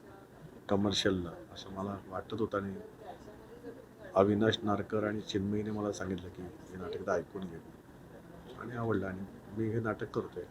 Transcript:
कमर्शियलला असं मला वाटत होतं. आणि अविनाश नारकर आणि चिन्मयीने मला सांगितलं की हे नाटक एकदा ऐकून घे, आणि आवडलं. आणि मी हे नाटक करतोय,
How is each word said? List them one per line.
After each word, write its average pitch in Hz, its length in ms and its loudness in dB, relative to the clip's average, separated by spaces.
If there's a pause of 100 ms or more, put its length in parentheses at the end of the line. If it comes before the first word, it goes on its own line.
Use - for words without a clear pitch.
(680)
कमर्शियलला 98 640 6 (220)
असं - 180 -12
मला 98 280 -2 (100)
वाटत 101 320 -2
होतं. 101 220 2
आणि 98 120 -2 (1400)
अविनाश 104 480 8
नारकर 104 420 2
आणि 107 160 2
चिन्मयीने 104 500 0
मला 104 220 0
सांगितलं 92 360 -2
की 92 140 -12
हे 90 340 -12
नाटक 90 200 -6
एकदा 95 160 0
ऐकून 90 300 0
घे, 82 140 -6 (1040)
आणि 120 160 -6
आवडलं. 110 300 4
आणि 95 140 -2 (360)
मी 110 120 2
हे 113 120 2
नाटक 110 300 2
करतोय, 92 400 -2